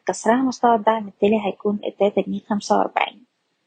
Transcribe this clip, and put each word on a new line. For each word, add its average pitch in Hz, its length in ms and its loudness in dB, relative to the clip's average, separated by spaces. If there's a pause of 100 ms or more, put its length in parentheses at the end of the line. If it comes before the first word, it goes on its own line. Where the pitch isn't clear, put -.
كسرها 226 360 0
مستوى 240 320 2
الدعم 220 340 0
التالي 208 380 0
هيكون 208 400 -4
التلاتة 202 360 0
جنيه 196 180 -6
خمسة 208 360 -2
وأربعين. - 520 -2 (380)